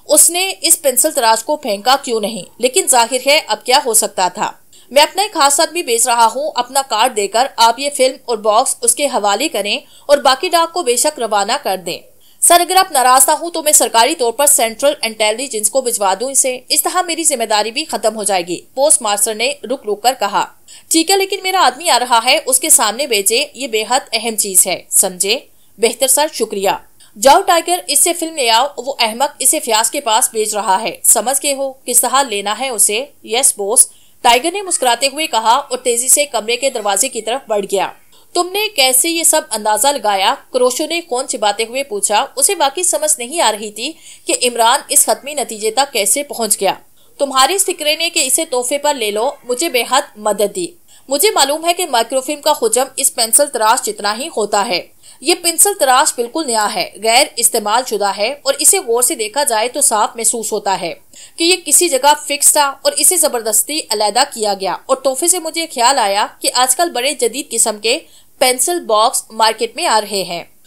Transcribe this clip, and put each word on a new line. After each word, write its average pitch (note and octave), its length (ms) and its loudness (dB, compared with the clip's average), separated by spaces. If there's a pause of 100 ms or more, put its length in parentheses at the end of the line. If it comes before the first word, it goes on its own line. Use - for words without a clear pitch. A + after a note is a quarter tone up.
उसने F4 440 2
इस E4 240 -2
पेंसिल C#4+ 360 0
तराश A3+ 300 2
को D4+ 140 -2
फेंका B3 400 0
क्यों A#3+ 260 -2
नहीं, F#3+ 240 -6 (160)
लेकिन D4 260 0
जाहिर B3 400 2
है D4+ 120 6
अब G#3+ 180 -4
क्या B3 200 2
हो C4+ 160 0
सकता F#3+ 360 0
था। - 340 -6 (300)
"मैं C#4+ 100 6
अपना F#4 200 0
एक G#4+ 100 -8
खास C#4+ 260 4
आदमी D#4+ 240 0
भेज A#3 240 0
रहा A#3 180 4
हूँ C4 320 -2
अपना B3+ 240 -2
कार्ड A#3+ 320 0
देकर, G#3 360 0 (100)
आप A#3 200 4
ये C#4+ 100 -2
फिल्म C4+ 260 0 (120)
और A#3+ 100 -2
बॉक्स A3 460 2
उसके C#4 240 0
हवाले G#3+ 400 0
करें A3 360 -4 (260)
और C#4 120 4
बाकी C4 280 2
डाक E4 220 2
को F4 120 -4
बेशक B3+ 360 0
रवाना G#3+ 380 0
कर G3 200 -4
दें।" F3 360 -12 (280)
"सर, F4 200 6
अगर F4 140 0
आप F#4+ 180 4
नाराज B3+ 340 4
ना D#4 60 4
हो D#4 160 -4
तो E4 140 -6
मैं E4 80 0
सरकारी A#3+ 440 2
तौर A#3 160 0
पर C#4+ 160 0
सेंट्रल B3+ 480 0 (100)
इंटेलिजेंस A3 640 -2
को C4+ 120 0
भिजवा G#3 340 0
दूं B3 160 -4
इसे, C4+ 400 -2
इस D4 120 -2
तरह F4+ 200 0
मेरी E4 200 -4
जिम्मेदारी A3+ 480 0
भी C#4+ 120 -4
खत्म A3 300 -2
हो A3 100 -8
जाएगी," F3+ 400 -2 (120)
पोस्टमास्टर A3+ 600 0
ने B3+ 300 -4
रुक C4 200 -6
रुक G3+ 180 -6
कर B3 100 2
कहा। G3 340 -2 (440)
"ठीक E4 180 0
है, G4 80 2
लेकिन F#4+ 260 -2
मेरा F#4+ 180 0
आदमी C#4 260 0
आ B3+ 100 4
रहा B3 220 2
है, A3+ 200 2
उसके C4 300 -2
सामने B3 380 0
भेजे, A3+ 480 0
ये C4 120 -8
बेहद A3 340 0 (120)
अहम A3+ 220 -2
चीज F#3+ 320 0
है, E3+ 240 -4
समझे?" G3 580 -2 (300)
"बेहतर A#3+ 280 0
सर, D4 200 2
शुक्रिया।" G3+ 540 -2 (360)
"जाओ C4+ 240 6
टाइगर, F4 480 0
इससे E4+ 240 2
फिल्म E4 220 -6
ले B3 140 0
आओ, B3+ 300 2
वो C4 120 -8
अहमक A#3+ 500 -2
इसे D#4 180 2
फ्याज A3 300 0
के G3 100 -6
पास A3 340 2
भेज G#3+ 220 -2
रहा G3 220 2
है, F#3+ 260 -6
समझ A#3+ 360 2
गए C#4+ 140 -2
हो C4+ 320 -6
किस A#3+ 160 0
तरह B3+ 200 2
लेना G3+ 320 -2
है B3+ 160 -4
उसे?" A#3 440 -2 (120)
"यस B3 320 0
बॉस," G#3 320 -2 (340)
टाइगर B3+ 300 4
ने G4+ 80 -6
मुस्कुराते C4 460 0
हुए D4 200 -4
कहा A3+ 300 2
और B3+ 200 -4
तेजी A#3+ 320 -2
से D4 160 2
कमरे A3+ 320 -2
के C4+ 120 0
दरवाजे G#3 400 -2
की A3+ 120 -8
तरफ B3+ 280 -4
बढ़ G#3 160 -2
गया। F#3 280 -2 (420)
"तुमने F#4 320 -2
कैसे C4+ 420 0
ये E4 140 -2
सब D#4 260 0
अंदाजा G#3+ 420 0
लगाया?" G#3 420 2
क्रोशो B3+ 520 -2
ने E4 160 -4
कौन B3+ 240 -6
चिबाते G#3+ 380 -2
हुए B3+ 200 -6
पूछा। G#3+ 540 -2
उसे E4 180 0
वाकई E4 280 0
समझ D4+ 360 0
नहीं C#4 220 -4
आ A#3 80 4
रही G#3+ 220 -6
थी A3 240 -8 (320)
कि E4+ 60 0
इमरान A#3+ 580 2
इस - 180 2
हतमी C4 260 -4
नतीजे A3 360 -4
तक C#4 200 0
कैसे A3 320 0
पहुंच A#3+ 320 -4
गया। F#3 240 -2 (400)
तुम्हारे C4+ 360 2
इस G4 100 0
फिक्रे D#4 300 -2
ने E4 140 -2
कि E4+ 120 -2
इसे C4 240 -2
तोहफे B3 320 -4
पर C#4+ 180 0
ले G#3+ 160 -4
लो, A3+ 260 -2 (120)
मुझे C4+ 200 -2
बेहद B3 340 0 (160)
मदद G#3 320 0
दी। F3+ 220 -8 (360)
मुझे D4+ 220 2
मालूम D#4 340 0
है F4 80 2
कि F4+ 120 -4
माइक्रोफिल्म C4 560 -2
का D4+ 100 2
हुजम B3+ 340 2 (140)
इस C#4 100 0
पेंसिल A#3 360 0
तराश A#3 400 2
जितना G#3 260 -4
ही B3 160 -6
होता G#3 340 -2
है। F#3+ 300 -4 (320)
ये E4 100 2
पेंसिल F4 400 0
तराश C#4+ 440 4
बिल्कुल B3+ 280 -4
नया A3 200 -2
है, G3+ 320 -4
गैर A#3 420 2
इस्तेमाल A#3 440 0
शुदा G3+ 260 -2
है G#3 360 -4
और C#4 100 0
इसे D#4 240 2
गौर B3 240 0
से D#4+ 120 0
देखा A3+ 280 -2
जाए A3+ 240 0
तो G#3 140 -4
साफ A3+ 360 2
महसूस A3+ 340 -4
होता G3+ 220 -2
है F3 160 -4 (480)
कि E4 80 0
ये F4+ 100 4
किसी F4 340 0
जगह C#4 240 4
फिक्स D4 440 0
था C#4 280 0
और C#4+ 80 0
इसे D4+ 240 0
जबरदस्ती B3 640 0 (120)
अलहदा G#3+ 320 0
किया G#3 300 -4
गया। F#3 260 -4 (100)
और C4 160 0
तोहफे C4+ 220 -2
से F4+ 120 2
मुझे D#4+ 260 -6
ख्याल C4 340 2
आया G#3 420 0
कि - 60 -2
आजकल B3+ 420 2
बड़े B3 240 -2
जदीद B3 380 -4
किस्म A3+ 280 -2
के A#3 220 -2 (380)
पेंसिल C4 400 0
बॉक्स A3 440 2 (100)
मार्केट A3 440 0
में E4+ 80 -4
आ A3+ 140 4
रहे G3 240 -4
हैं, E3+ 280 -10 (160)